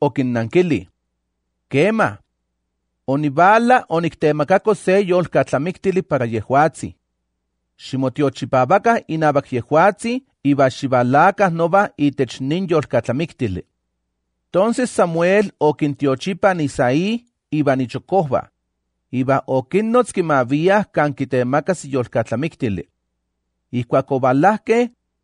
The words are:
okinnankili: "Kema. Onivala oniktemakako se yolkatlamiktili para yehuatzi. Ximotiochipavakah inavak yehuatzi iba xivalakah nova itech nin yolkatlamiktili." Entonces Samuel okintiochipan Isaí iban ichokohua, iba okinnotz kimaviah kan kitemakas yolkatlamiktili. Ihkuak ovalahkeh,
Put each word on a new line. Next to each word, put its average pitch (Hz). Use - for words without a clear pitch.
okinnankili: 127
"Kema. 160
Onivala 180
oniktemakako 165
se 190
yolkatlamiktili 175
para 123
yehuatzi. 120
Ximotiochipavakah 135
inavak 147
yehuatzi 185
iba 139
xivalakah 139
nova 170
itech 139
nin 160
yolkatlamiktili." 127
Entonces 233
Samuel 185
okintiochipan 151
Isaí 151
iban 139
ichokohua, 131
iba 131
okinnotz 214
kimaviah 160
kan 147
kitemakas 135
yolkatlamiktili. 120
Ihkuak 135
ovalahkeh, 180